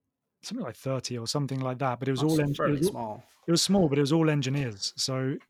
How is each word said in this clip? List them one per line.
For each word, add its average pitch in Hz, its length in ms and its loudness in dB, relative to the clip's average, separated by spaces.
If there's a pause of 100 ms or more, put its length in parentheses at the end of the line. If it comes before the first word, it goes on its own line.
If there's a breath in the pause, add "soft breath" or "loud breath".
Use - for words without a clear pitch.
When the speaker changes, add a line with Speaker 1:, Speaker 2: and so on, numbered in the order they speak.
(420)
Speaker 1:
something 220 240 -8
like 117 100 -8
thirty 127 420 -4
or 113 100 -8
something 139 320 -2
like 127 200 -4
that, 127 200 -2
but 127 80 -4
it 135 40 0
was 131 120 0
Speaker 2:
Oh, - 0 -
Speaker 1:
all 156 160 2
Speaker 2:
so - 20 4
Speaker 1:
en-, 143 140 0 (100)
it 143 40 4
Speaker 2:
fairly 143 100 2
Speaker 1:
was 165 80 2
all, - 40 2
Speaker 2:
small. 113 320 -8 (240)
Speaker 1:
it 165 40 2
was 165 100 4
small, 185 280 4
but 135 80 2
it 147 40 4
was 139 120 4
all 165 160 4
engineers. 135 640 -2
So, 131 400 -4 (140)